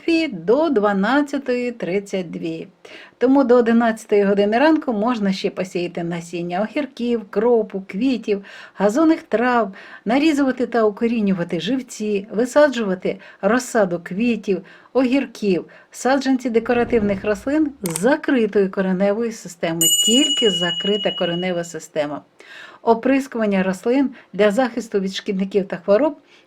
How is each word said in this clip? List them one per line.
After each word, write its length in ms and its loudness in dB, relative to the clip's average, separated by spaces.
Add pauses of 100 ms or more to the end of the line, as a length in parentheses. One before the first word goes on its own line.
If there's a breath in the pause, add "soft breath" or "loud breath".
дві 240 0
до 400 0
дванадцятої 1040 0
тридцять 580 -6
дві. 360 -8 (520 loud breath)
Тому 260 4
до 100 6
одинадцятої 720 2
години 340 2
ранку 340 2
можна 400 0
ще 180 -4
посіяти 540 -6
насіння 580 -6
огірків, 680 -4
кропу, 560 0
квітів, 580 -2 (300 loud breath)
газонних 480 2
трав, 520 0 (300 loud breath)
нарізувати 640 2
та 180 0
укорінювати 760 0
живці, 680 -4
висаджувати 880 0 (240 loud breath)
розсаду 600 0
квітів, 580 -2 (300 loud breath)
огірків, 720 0 (260 loud breath)
саджанці 600 0
декоративних 720 0
рослин 460 0 (120)
з 180 -4
закритою 680 2
кореневою 640 0
системою, 560 -4 (180)
тільки 440 2
закрита 680 -2
коренева 460 -2
система. 580 -6 (600 loud breath)
Оприскування 800 0
рослин 480 0 (220 loud breath)
для 180 4
захисту 500 -2
від 140 -6
шкідників 540 -2
та 80 -6
хвороб 400 2 (300 loud breath)